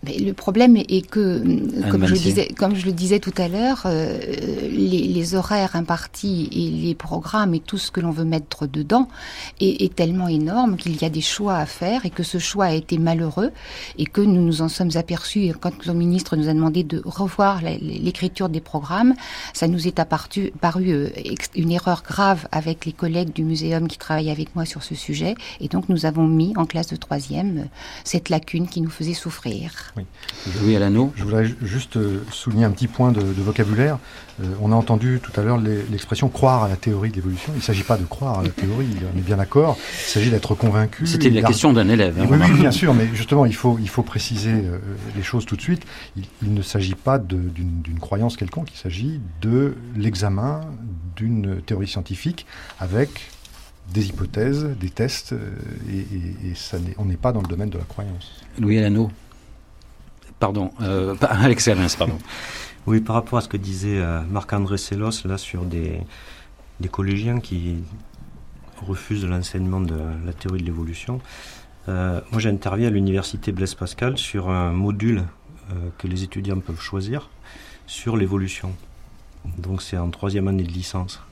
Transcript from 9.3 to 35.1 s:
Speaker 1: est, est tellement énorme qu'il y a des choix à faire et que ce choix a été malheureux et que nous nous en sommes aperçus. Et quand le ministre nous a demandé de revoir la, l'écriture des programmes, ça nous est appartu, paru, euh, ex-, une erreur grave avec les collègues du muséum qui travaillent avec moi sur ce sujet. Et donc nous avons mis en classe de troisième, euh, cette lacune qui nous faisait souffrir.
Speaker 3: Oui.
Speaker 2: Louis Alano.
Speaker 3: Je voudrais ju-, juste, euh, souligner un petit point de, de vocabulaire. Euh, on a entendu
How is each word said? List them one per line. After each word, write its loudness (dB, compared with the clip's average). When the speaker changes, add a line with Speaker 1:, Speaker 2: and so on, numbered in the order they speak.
Speaker 1:
est, 2
est 0
tellement 2
énorme 2
qu'il -2
y 0
a 0
des -2
choix 0
à 0
faire -2
et -2
que -6
ce -4
choix 0
a 2
été 0
malheureux 2
et 0
que 0
nous 6
nous 2
en 2
sommes 0
aperçus. -2
Et 2
quand -6
le 0
ministre 2
nous 2
a 4
demandé 4
de -4
revoir 0
la, -2
l'écriture -2
des -2
programmes, 2
ça 0
nous 2
est -2
appartu, 0
paru, 2
euh, 2
ex-, -6
une 2
erreur 0
grave 2
avec -2
les -4
collègues -2
du -2
muséum 0
qui -8
travaillent -2
avec -6
moi -2
sur -10
ce -8
sujet. -4
Et -6
donc -2
nous 2
avons 4
mis 4
en 0
classe -4
de -6
troisième, -4
euh, -4
cette -2
lacune 0
qui -4
nous -2
faisait -6
souffrir. -8
Speaker 3:
Oui. -6
Speaker 2:
Louis 6
Alano. 4
Speaker 3:
Je -4
voudrais 4
ju-, -2
juste, -4
euh, 0
souligner 2
un 4
petit 0
point 4
de, 4
de 0
vocabulaire. 2
Euh, -6
on 2
a 6
entendu 2